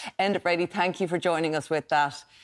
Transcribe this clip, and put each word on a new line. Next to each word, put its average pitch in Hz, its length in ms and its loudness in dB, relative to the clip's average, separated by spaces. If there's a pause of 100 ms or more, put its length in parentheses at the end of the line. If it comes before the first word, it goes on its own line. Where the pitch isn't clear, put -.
(180)
Enda 190 240 2
Brady, 175 240 2
thank 185 320 0
you 190 80 0
for 170 120 -2
joining 160 360 0
us 147 160 -4
with 156 200 -2
that, 143 340 0 (200)